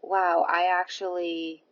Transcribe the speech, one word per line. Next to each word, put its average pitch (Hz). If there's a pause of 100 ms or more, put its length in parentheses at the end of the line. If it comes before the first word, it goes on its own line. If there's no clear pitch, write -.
wow, 180
I 175 (120)
actually 170